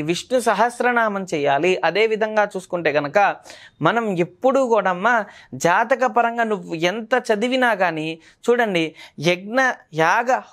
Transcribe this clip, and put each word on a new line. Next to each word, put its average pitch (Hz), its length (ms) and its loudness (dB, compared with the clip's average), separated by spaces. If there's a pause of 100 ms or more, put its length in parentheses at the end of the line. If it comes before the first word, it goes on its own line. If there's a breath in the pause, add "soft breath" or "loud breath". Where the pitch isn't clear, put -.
విష్ణు 175 300 -2 (100)
సహస్రనామం 226 760 0 (100)
చేయాలి. 143 380 2 (160)
అదే 190 240 2
విధంగా 214 320 0 (100)
చూసుకుంటే 175 420 -4
కనుక 147 220 0 (680 loud breath)
మనం 220 180 2 (220)
ఎప్పుడూ 262 360 0 (120)
కూడా 196 220 2
అమ్మ 196 120 -2 (580 loud breath)
జాతక 226 380 2 (120)
పరంగా 233 360 0
నువ్వు 175 220 -6 (180)
ఎంత 220 220 -6 (140)
చదివినా 240 420 0 (140)
కానీ 160 240 -2 (380 soft breath)
చూడండి, 220 380 2 (440 loud breath)
యజ్ఞ, 196 320 0 (420)
యాగ, 226 380 2 (120)